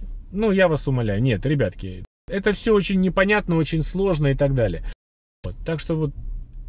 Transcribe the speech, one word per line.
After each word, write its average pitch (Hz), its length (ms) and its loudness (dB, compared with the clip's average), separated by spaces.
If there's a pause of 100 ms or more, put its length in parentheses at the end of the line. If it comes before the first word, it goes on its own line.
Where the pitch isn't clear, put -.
(300)
Ну, 208 200 2
я 190 160 6
вас 151 200 2
умоляю. 113 360 0
Нет, 117 240 2
ребятки, 98 580 -2 (220)
это 196 260 0
все 220 220 2
очень 190 260 2
непонятно, 190 540 2
очень 160 260 0
сложно 175 460 0
и 135 80 2
так 139 180 2
далее. 101 300 0 (600)
Вот. - 120 -10 (100)
Так 160 140 -4
что 165 180 -4
вот 156 160 -2 (560)